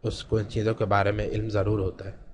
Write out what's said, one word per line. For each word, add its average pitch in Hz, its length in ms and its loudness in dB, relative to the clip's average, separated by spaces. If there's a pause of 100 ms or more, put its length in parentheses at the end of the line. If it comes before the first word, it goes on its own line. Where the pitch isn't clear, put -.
उसको 110 360 -2
इन 101 60 -2
चीज़ों 110 280 0
के 110 120 0
बारे 101 260 4
में 107 180 -2
इल्म 107 200 -2
ज़रूर 104 300 2
होता 95 260 -2
है। 98 120 -10 (160)